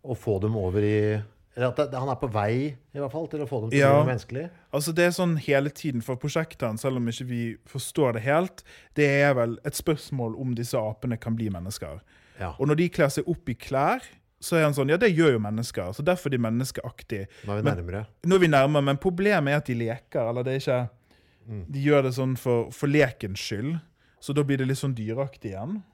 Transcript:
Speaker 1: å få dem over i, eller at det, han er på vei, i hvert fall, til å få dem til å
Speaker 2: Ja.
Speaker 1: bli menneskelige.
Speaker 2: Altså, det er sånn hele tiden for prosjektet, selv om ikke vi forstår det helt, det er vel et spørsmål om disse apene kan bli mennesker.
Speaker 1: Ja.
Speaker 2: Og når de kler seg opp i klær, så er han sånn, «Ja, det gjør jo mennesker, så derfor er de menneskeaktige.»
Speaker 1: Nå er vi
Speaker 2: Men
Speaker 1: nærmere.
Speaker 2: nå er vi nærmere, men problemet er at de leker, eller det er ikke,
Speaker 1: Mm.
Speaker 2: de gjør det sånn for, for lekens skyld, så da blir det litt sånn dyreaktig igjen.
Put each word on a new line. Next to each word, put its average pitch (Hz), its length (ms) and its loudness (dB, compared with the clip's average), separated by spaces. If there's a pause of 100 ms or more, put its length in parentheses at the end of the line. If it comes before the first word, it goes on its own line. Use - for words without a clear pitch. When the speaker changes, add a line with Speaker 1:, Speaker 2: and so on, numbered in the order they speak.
Speaker 1:
å 131 120 -4
få 107 260 0
dem 107 180 0
over 95 240 0
i, 107 120 2 (580)
eller 123 160 0
at 123 80 -4 (100)
det, 131 80 -6
han 135 140 -2
er 127 100 -4
på 135 80 -2
vei, 104 220 0 (420)
i 139 80 -6
hvert 135 80 -4
fall, 156 220 -6
til 151 100 -6
å 135 80 -6
få 117 140 -4
dem 113 100 -4
til 143 60 4
å - 20 8
Speaker 2:
Ja. 139 220 8
Speaker 1:
bli 131 80 2
menneskelige. 127 400 -6 (260)
Speaker 2:
Altså, 160 160 -2
det 175 140 4
er 170 80 2
sånn 175 260 2
hele 143 320 2
tiden 127 320 -4
for 127 160 -6
prosjektet, 143 560 -4
selv 131 240 -2
om 117 80 -2
ikke 127 220 -8
vi 120 80 -4 (260)
forstår 127 540 0
det - 80 -6
helt, 165 340 0 (320)
det 147 140 4 (160)
er 143 160 6
vel 117 160 0 (100)
et 147 140 -4
spørsmål 131 580 -2
om 127 160 -4
disse 117 240 -4
apene 113 400 -4
kan 113 180 -4
bli 110 140 -2
mennesker. 87 480 -8 (400)
Speaker 1:
Ja. 90 220 -6
Speaker 2:
Og 139 100 2
når 151 140 4
de 175 100 2
kler 147 160 4
seg 143 240 -4
opp - 160 -6
i 117 80 -4
klær, 165 480 0 (400)
så 170 140 2
er 151 80 6
han 143 100 0
sånn, 139 160 2
«Ja, 185 80 2
det 226 140 4
gjør 156 180 6
jo 110 80 2
mennesker, 107 560 -4
så 147 80 -6
derfor 175 240 0
er 131 80 0
de 120 80 0
menneskeaktige.» 113 800 -6 (220)
Speaker 1:
Nå 101 80 -2
er - 20 0
vi 110 80 -2
Speaker 2:
Men 143 140 2
Speaker 1:
nærmere. 90 240 -6 (180)
Speaker 2:
nå 180 160 4
er 180 80 6
vi 160 80 4
nærmere, 139 320 4
men 139 160 0
problemet 185 540 2
er 147 80 0
at - 20 -12
de 127 140 -4
leker, 117 500 -4
eller 123 160 -4
det 131 80 -2
er 135 80 -2
ikke, 123 280 -2 (560)
Speaker 1:
Mm. 104 260 -10
Speaker 2:
de 139 100 -6
gjør 143 220 6
det 131 100 0
sånn 131 240 -2
for, 120 340 0
for - 160 -4
lekens 127 500 2
skyld, 139 420 -6 (400)
så - 140 -6
da 147 80 2
blir 139 160 2
det 131 80 0
litt 135 140 -2
sånn 135 180 -2
dyreaktig 113 560 -6
igjen. 165 300 -8 (100)